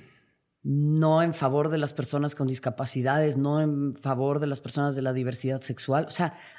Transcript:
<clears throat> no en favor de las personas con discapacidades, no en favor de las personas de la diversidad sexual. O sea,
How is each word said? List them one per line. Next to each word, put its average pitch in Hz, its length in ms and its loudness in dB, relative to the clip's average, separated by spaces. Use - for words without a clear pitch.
<clears throat> - 340 -20
no 156 600 4
en 165 100 2
favor 147 360 2
de 160 100 0
las 147 140 -2
personas 143 420 -2
con 139 120 0
discapacidades, 131 920 0
no 143 240 2
en 143 340 0
favor 135 440 0
de 147 80 -2
las 139 120 -4
personas 143 360 -2
de 135 60 -4
la 131 120 0
diversidad 131 480 -2
sexual. 135 460 -2
O - 40 -12
sea, 170 260 -2